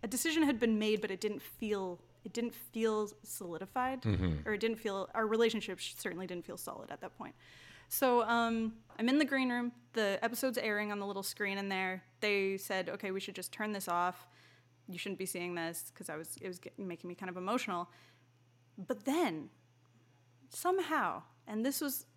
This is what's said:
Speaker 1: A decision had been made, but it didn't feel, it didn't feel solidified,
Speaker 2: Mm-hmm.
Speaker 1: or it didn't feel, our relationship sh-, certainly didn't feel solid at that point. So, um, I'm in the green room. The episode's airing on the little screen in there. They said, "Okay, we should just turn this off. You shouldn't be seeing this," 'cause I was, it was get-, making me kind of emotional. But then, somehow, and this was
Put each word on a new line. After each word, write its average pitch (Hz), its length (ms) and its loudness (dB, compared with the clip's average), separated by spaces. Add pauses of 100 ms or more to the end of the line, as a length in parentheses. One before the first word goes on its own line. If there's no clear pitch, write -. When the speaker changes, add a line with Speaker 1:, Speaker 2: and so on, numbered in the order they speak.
Speaker 1:
A 233 40 -2
decision 311 360 2
had 277 160 6
been 226 200 6
made, 214 220 4
but 190 100 -4
it 185 100 -6
didn't 214 200 -2
feel, 190 600 -4 (240)
it 196 80 -10
didn't 233 220 -2
feel 214 540 0 (140)
solidified, 214 800 -4
Speaker 2:
Mm-hmm. 80 460 2
Speaker 1:
or 214 60 2
it 202 60 0
didn't 226 200 0
feel, 196 340 -2
our 220 140 2
relationship 220 520 2
sh-, - 180 -8
certainly 185 300 -4
didn't 175 180 -6
feel - 120 -8
solid - 340 -10
at - 100 -10
that - 160 -12
point. - 180 -12 (520)
So, 247 360 6
um, 226 500 2 (260)
I'm 220 80 4
in 262 120 6
the 302 60 8
green 262 240 2
room. 240 220 0 (220)
The 202 300 4
episode's 240 340 0
airing 208 340 0
on 202 80 -2
the 202 60 -4
little 196 180 -4
screen 196 340 -2
in 196 120 -2
there. 185 340 0 (160)
They 196 380 2
said, 190 320 -2
"Okay, 202 220 -4
we 190 100 -2
should 196 140 -8
just - 180 -8
turn 214 180 -2
this 196 160 -4
off. 175 400 2 (640)
You 175 80 -8
shouldn't 190 220 -4
be 190 60 -2
seeing 175 300 -4
this," 165 400 -4
'cause - 140 -12
I 151 80 -4
was, 165 240 -8
it 196 60 -8
was 180 120 -8
get-, - 180 -14
making 180 300 -6
me 180 80 -8
kind 185 140 -8
of 180 80 -8
emotional. 185 520 -2 (880)
But 208 280 -6
then, 262 440 0 (1000)
somehow, 302 720 2 (240)
and 220 180 0
this 277 140 2
was 277 260 -2 (120)